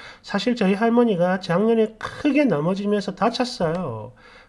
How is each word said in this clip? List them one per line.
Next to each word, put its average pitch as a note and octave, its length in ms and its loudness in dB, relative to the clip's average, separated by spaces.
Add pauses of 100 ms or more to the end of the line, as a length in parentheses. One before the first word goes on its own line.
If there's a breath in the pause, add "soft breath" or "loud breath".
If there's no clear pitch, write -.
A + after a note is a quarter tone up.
(240 loud breath)
사실 A3 320 -2
저희 G3+ 180 2
할머니가 G3+ 680 2
작년에 A3 580 2
크게 D4 460 0
넘어지면서 G3 680 -2
다쳤어요. E3+ 1000 -4 (360 loud breath)